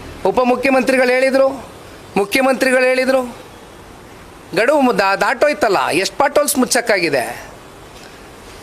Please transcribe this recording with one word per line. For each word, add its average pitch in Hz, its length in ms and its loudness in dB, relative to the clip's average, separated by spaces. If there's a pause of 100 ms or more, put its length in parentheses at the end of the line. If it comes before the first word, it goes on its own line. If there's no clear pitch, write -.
(260)
ಉಪಮುಖ್ಯಮಂತ್ರಿಗಳು 254 840 2
ಹೇಳಿದ್ರು, 262 560 0 (520)
ಮುಖ್ಯಮಂತ್ರಿಗಳು 262 680 0
ಹೇಳಿದ್ರು, 254 520 0 (1200)
ಗಡುವು 277 260 2
ಮು-, 233 180 2
ದಾ-, 196 220 2
ದಾಟೋಯ್ತಲ್ಲ. 220 680 2
ಎಷ್ಟು 170 280 -2
ಪಾಟೋಲ್ಸ್ 285 400 0
ಮುಚ್ಚಕ್ಕಾಗಿದೆ? 175 920 -2 (1120)